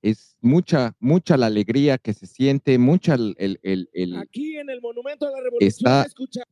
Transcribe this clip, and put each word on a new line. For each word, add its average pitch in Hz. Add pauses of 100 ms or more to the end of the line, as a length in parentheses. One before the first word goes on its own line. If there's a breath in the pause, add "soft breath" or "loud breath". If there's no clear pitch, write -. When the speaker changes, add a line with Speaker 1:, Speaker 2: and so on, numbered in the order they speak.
Speaker 1:
Es -
mucha, 131
mucha 156
la 123
alegría 123
que 104
se -
siente, 135
mucha 151
el, 113
el, 98
el, 92
el 90
Speaker 2:
Aquí 294
en 285
el 247
Monumento 247
a 277
la 269
Revolución, 240
Speaker 1:
está, 220
Speaker 2:
escucha. 254